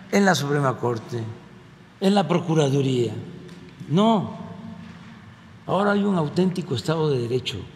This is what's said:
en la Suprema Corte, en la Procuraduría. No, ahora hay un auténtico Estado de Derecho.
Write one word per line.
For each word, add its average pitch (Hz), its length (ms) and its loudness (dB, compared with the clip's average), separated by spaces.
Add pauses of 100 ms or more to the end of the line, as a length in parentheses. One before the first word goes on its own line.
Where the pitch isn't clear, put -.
(100)
en 202 140 4
la 190 100 6
Suprema 139 420 2
Corte, 117 460 -2 (800)
en 196 160 4
la 196 100 2
Procuraduría. 139 840 2 (760)
No, 202 480 2 (1300)
ahora 196 260 2
hay 202 100 2
un 202 140 2
auténtico 165 580 0
Estado 156 360 0
de 131 100 0
Derecho. 120 380 -4 (180)